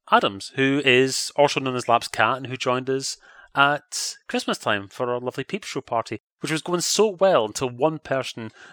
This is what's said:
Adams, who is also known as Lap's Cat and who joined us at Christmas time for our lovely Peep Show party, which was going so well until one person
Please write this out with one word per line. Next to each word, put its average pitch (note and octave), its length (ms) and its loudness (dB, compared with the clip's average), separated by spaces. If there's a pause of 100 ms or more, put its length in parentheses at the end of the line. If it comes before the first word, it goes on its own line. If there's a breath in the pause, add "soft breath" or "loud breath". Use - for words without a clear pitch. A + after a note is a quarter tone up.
(100)
Adams, A#2+ 460 0
who C3+ 280 2
is C3 520 4
also C#3+ 240 4
known C3 160 -4
as A#2+ 120 -4
Lap's A#2 200 2
Cat C3 300 0
and C3 100 -12
who B2+ 80 -10
joined B2+ 340 -2
us C3+ 260 -6 (380 soft breath)
at - 640 0 (120)
Christmas B3 300 -4
time G2+ 300 -2
for B2 220 -6
our B2 100 -4
lovely B2 220 -6
Peep - 220 -8
Show - 160 -8
party, A2+ 400 -6 (200)
which C#3+ 120 -6
was D#3 100 -2
going F3 180 -2
so G#3+ 280 2
well F3 360 4
until A#2 240 -4
one D3 300 -2
person A#2+ 540 -6 (200 loud breath)